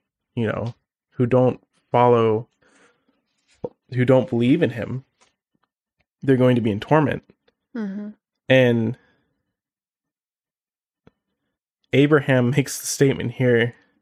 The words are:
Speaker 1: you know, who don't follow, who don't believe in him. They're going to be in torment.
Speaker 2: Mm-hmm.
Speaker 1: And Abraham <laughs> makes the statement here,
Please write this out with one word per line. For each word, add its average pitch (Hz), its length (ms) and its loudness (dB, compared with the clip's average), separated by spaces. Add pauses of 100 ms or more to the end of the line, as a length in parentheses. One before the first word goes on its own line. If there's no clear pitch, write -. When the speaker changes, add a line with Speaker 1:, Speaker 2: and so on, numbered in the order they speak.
(340)
Speaker 1:
you 117 120 -4
know, 113 280 -6 (380)
who 127 120 -2
don't 123 380 0 (280)
follow, 117 560 2 (1500)
who 123 100 -2
don't 127 240 2
believe 123 340 0
in 123 80 -2
him. 117 340 -12 (1160)
They're 131 160 4
going 127 200 4
to 117 40 0
be 110 100 -2
in 101 100 -4
torment. 151 420 0 (520)
Speaker 2:
Mm-hmm. 208 340 -10 (420)
Speaker 1:
And 120 480 2 (3000)
Abraham 135 580 2
<laughs> 143 60 -2
makes - 240 -4
the - 60 -14
statement 131 460 -2
here, 120 420 0 (280)